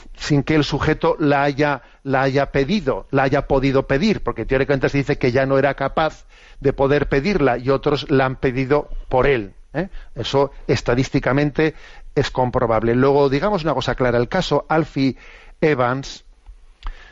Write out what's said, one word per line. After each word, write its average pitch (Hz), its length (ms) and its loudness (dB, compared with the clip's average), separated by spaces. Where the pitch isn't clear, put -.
sin - 280 0
que 156 120 0
el 151 100 4
sujeto 156 540 0
la 143 240 2
haya, 143 400 0
la 131 200 0
haya 135 300 0
pedido, 139 580 0
la 135 120 2
haya 139 240 0
podido 135 400 2
pedir, 175 360 0
porque 113 220 -6
teóricamente 131 460 0
se 143 80 0
dice 135 180 0
que 127 160 0
ya 135 140 2
no 135 100 2
era 135 160 2
capaz 151 540 -4
de 135 140 0
poder 139 340 2
pedirla 143 480 2
y 127 140 -2
otros 139 400 0
la 139 160 4
han 131 100 -4
pedido 135 540 0
por 127 180 2
él, 117 280 0
¿eh? 175 160 -6
Eso 135 360 0
estadísticamente 139 1080 0
es 143 160 0
comprobable. 117 640 0
Luego, 139 360 4
digamos 160 340 0
una 156 100 -2
cosa 123 200 -2
clara, 120 240 0
el 120 100 0
caso 156 400 0
Alfie 139 480 0
Evans 131 640 0